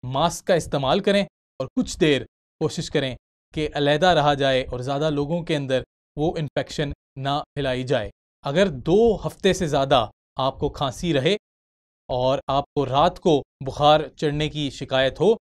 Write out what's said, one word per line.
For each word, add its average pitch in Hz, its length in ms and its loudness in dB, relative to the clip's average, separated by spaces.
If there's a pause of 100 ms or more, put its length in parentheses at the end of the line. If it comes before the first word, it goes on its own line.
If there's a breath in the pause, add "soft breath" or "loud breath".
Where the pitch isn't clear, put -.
मास्क 147 420 -2
का 190 80 4
इस्तेमाल 151 460 0
करें 202 260 2 (340)
और 131 160 -8
कुछ - 200 -4
देर 147 300 2 (340)
कोशिश 156 280 -4
करें 135 260 -2 (400)
कि 156 120 -2 (100)
अलहदा 151 360 4
रहा 147 220 4
जाए 135 300 0
और 127 180 -8
ज़्यादा 143 280 -2
लोगों 147 320 -2
के 165 120 -2
अंदर 131 300 -2 (320)
वो 156 220 -2
इन्फेक्शन 143 540 -4 (260)
ना 139 200 -2 (120)
फैलाई 131 340 -4
जाए। 120 260 -2 (340)
अगर 170 240 2
दो 185 480 2
हफ्ते - 380 -2
से 185 140 -2
ज़्यादा 139 300 4 (400)
आपको 135 320 -2
खांसी 151 420 -4
रहे 147 240 2 (720)
और 131 320 0 (100)
आपको 139 340 -2
रात 143 340 2
को 156 200 2 (240)
बुखार 147 560 2
चढ़ने 151 300 -2
की 143 220 -6
शिकायत 131 500 -2
हो 208 160 4 (140)